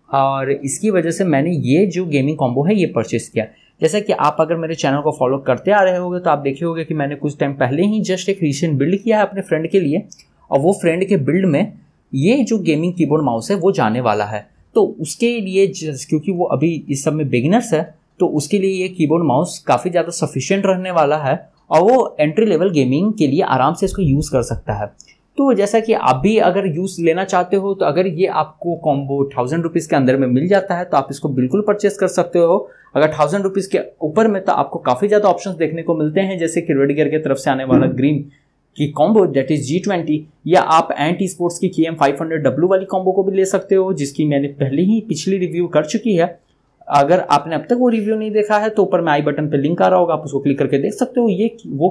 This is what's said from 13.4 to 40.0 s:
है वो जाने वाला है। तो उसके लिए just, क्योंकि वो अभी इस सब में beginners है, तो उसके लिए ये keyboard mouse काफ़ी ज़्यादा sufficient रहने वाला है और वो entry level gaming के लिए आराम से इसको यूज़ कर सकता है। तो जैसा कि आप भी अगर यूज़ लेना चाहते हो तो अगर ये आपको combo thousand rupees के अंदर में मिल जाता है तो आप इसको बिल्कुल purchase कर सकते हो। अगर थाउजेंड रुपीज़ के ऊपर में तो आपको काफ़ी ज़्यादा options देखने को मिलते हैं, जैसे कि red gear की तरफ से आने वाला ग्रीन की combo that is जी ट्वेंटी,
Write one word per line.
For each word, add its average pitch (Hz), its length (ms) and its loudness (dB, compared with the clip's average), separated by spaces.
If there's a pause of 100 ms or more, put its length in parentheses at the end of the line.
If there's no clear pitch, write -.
है 202 60 2
वो 190 160 2
जाने 120 280 0
वाला 107 240 0
है। 107 160 -8 (340)
तो 214 100 4 (160)
उसके 233 280 -2 (120)
लिए 190 280 2
just, 151 360 -8
क्योंकि 156 280 -2
वो 175 120 0
अभी 151 280 0 (180)
इस 139 140 -4
सब 156 80 0
में 151 160 -2
beginners 143 440 0
है, 156 100 0 (380)
तो 180 60 4
उसके 151 320 -2
लिए 190 240 0
ये 185 60 -2
keyboard 170 360 0
mouse 143 420 0
काफ़ी 139 240 0
ज़्यादा 170 200 0
sufficient 170 560 -2
रहने 185 240 0
वाला 156 280 2
है 147 180 0 (340)
और 160 120 4
वो 240 380 2
entry 156 260 2
level 185 240 2
gaming 151 440 2
के 160 120 0
लिए 139 160 2
आराम 139 320 2
से 190 120 -2
इसको 190 160 -2
यूज़ 143 300 0
कर 127 100 0
सकता 110 380 -6
है। 104 60 -4 (520)
तो 277 160 2
जैसा 202 260 2
कि 220 120 -2
आप - 300 2
भी 214 160 2
अगर 190 280 2
यूज़ 180 360 -4
लेना 165 220 2
चाहते 180 320 0
हो 196 180 -2
तो 190 100 -2
अगर 160 220 0
ये 180 200 0
आपको 160 480 -4 (100)
combo 139 400 0 (120)
thousand 131 260 -2
rupees 165 280 -4
के 160 60 2
अंदर 127 200 2
में 135 120 0
मिल 127 200 2
जाता 190 280 2
है 180 80 -4
तो 180 120 -2
आप 135 140 0
इसको 151 180 -6
बिल्कुल 127 380 0
purchase 202 340 0
कर 190 80 2
सकते 175 300 0
हो। 170 180 4 (380)
अगर 151 180 2
थाउजेंड 156 320 0
रुपीज़ 190 260 -2
के 180 80 0 (240)
ऊपर 208 260 2
में 196 160 0
तो - 80 0
आपको - 260 -2
काफ़ी 165 300 0
ज़्यादा 208 200 4
options 185 280 -2
देखने 160 260 -2
को 165 120 0
मिलते 156 260 0
हैं, 190 180 -2
जैसे 165 220 -2
कि 165 120 -4
red 139 220 2
gear 156 140 2
की 156 100 0
तरफ 139 180 -2
से 143 140 -2
आने 131 140 -2
वाला 135 220 4
ग्रीन 139 320 0 (580)
की 151 160 -2
combo 185 340 4
that 135 260 -2
is 151 100 0
जी 143 160 -2
ट्वेंटी, 160 440 -2 (240)